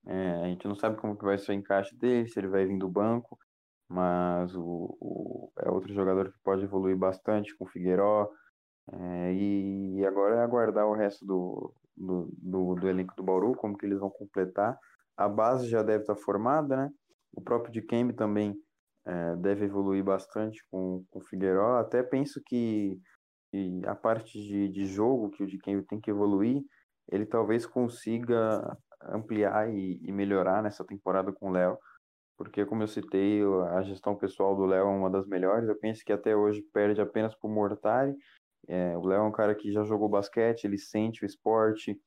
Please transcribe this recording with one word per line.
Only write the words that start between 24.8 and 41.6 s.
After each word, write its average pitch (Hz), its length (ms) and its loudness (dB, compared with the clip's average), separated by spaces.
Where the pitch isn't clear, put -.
jogo 107 420 2
que 101 140 -6
o 98 40 -4
Dikembe 98 360 -4
tem 107 180 -8
que - 80 -6
evoluir, 104 540 2
ele 101 160 -2
talvez 113 440 0
consiga 117 1080 0
ampliar 107 680 0
e, 95 320 -4
e - 80 -8
melhorar 98 520 2
nessa 104 200 -4
temporada 95 480 -2
com 95 180 -8
o - 20 -2
Léo, 90 260 2
porque, - 300 -4
como 110 160 -2
eu 107 60 0
citei, 101 540 0
a 92 120 0
gestão 101 320 -4
pessoal 98 400 0
do 95 100 2
Léo 95 220 4
é - 20 4
uma 98 200 2
das 95 180 0
melhores. 101 420 2
Eu 104 60 2
penso 110 280 -6
que - 80 -2
até 107 240 2
hoje 104 280 2
perde 104 260 4
apenas 110 360 0
pro - 120 -8
Mortari. 107 680 0
É, 90 300 -2
o 85 80 -4
Léo 95 140 4
é 107 80 4
um 107 40 0
cara 107 220 2
que 104 180 -4
já 104 120 0
jogou 107 260 0
basquete, 113 560 2
ele 101 140 -2
sente 110 440 -4
o 101 40 -4
esporte 110 680 0